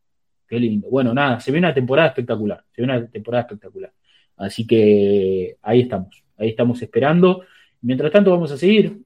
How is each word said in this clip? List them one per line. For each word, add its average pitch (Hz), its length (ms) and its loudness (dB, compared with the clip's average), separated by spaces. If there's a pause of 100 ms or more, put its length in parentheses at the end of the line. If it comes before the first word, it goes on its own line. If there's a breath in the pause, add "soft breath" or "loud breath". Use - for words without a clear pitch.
(480)
qué 117 100 -6
lindo. 107 320 -2
Bueno, 123 220 0
nada, 131 280 -2
se 131 120 -6
ve 156 60 0
una 170 160 0
temporada 135 340 2
espectacular, 107 640 -6
se - 100 -8
ve - 20 -2
una 123 220 -4
temporada 117 360 -6
espectacular. 95 500 -16 (460)
Así 98 280 -8
que 101 960 2
ahí 117 200 2
estamos, 101 420 -8 (140)
ahí 110 100 -4
estamos 120 320 -2
esperando. 175 600 0 (420 loud breath)
Mientras 131 280 -2
tanto 202 180 4
vamos 175 220 0
a 139 40 -8
seguir 185 500 2